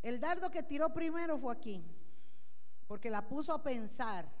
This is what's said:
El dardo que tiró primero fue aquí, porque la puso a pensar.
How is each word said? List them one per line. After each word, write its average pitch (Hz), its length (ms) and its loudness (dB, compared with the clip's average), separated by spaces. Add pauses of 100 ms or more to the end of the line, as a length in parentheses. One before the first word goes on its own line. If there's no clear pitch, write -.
El 240 180 0
dardo 339 300 0
que 320 140 0
tiró 302 300 2
primero 330 440 0
fue 240 160 0
aquí, 196 320 -2 (1000)
porque 208 240 -2
la 208 160 0
puso 302 260 0
a 302 80 0
pensar. 220 680 0 (120)